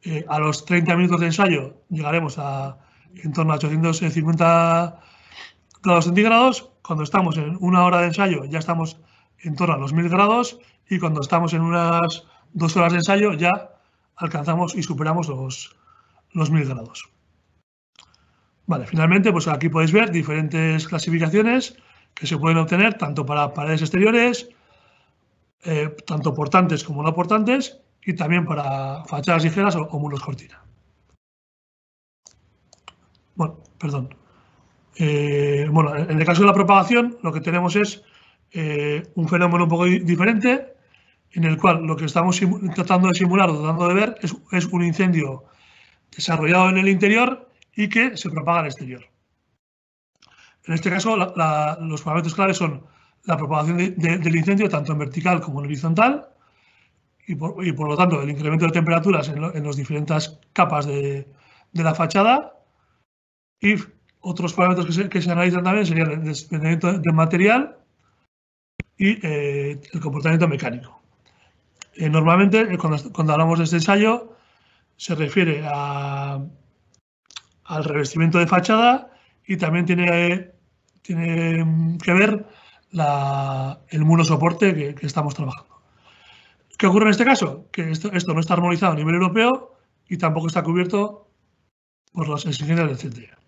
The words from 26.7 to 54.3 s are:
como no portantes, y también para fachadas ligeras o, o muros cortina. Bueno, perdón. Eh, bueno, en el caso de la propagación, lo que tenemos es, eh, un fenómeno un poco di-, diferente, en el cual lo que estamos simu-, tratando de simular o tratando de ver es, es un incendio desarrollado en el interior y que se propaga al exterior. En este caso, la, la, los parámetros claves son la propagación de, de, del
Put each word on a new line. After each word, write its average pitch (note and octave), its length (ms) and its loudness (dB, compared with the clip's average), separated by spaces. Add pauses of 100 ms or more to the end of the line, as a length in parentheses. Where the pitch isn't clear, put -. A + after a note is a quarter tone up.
como D3 200 -8
no D#3+ 100 0
portantes, G#3+ 680 0 (240)
y F#3+ 100 -4
también E3 320 0
para C#3 600 -6
fachadas D#3 380 -2
ligeras F3 320 0
o, D#3 80 -4
o D#3 160 -8
muros C#3+ 220 -6
cortina. - 420 -14 (2750)
Bueno, D#3+ 220 -6 (200)
perdón. C#3 380 -8 (840)
Eh, D3 760 0
bueno, D3+ 240 2
en D#3 240 -2
el D#3+ 60 2
caso F3 160 4
de G3+ 60 6
la G3 60 4
propagación, G3 680 4
lo E3 80 -4
que D#3 100 -6
tenemos F3 340 -2
es, G#3 280 -2 (480)
eh, D3+ 640 -4
un D#3+ 140 -2
fenómeno F3 340 2
un E3 60 2
poco E3+ 160 2
di-, F3+ 140 4
diferente, G#3 760 2 (560)
en E3 140 -2
el D#3+ 120 2
cual E3 260 2
lo D#3 120 -4
que D#3+ 100 -6
estamos F3 360 0
simu-, F3+ 340 -2
tratando F3+ 320 2
de F3+ 80 2
simular F#3 340 2
o D3+ 80 -2
tratando E3 300 -2
de F3 60 2
ver G#3+ 280 0
es, D#3 140 -6 (160)
es F3+ 140 0
un F3 180 -2
incendio D#3+ 640 0 (680)
desarrollado E3+ 560 2
en F#3 80 0
el G3 120 2
interior A3 600 2 (240)
y G#3 140 -2
que A3+ 300 0
se F#3 120 -8
propaga D#3+ 300 -2
al D#3 60 -4
exterior. C3 380 -12 (1600)
En E3 80 -4
este E3 160 -2
caso, G3 260 0
la, F3+ 220 -2
la, D#3 420 0
los D#3+ 220 -8
parámetros D#3+ 340 -2
claves F#3+ 220 0
son D#3 280 -4 (380)
la E3 140 0
propagación D3+ 400 -2
de, F#3 140 0
de, E3 260 0
del E3 180 0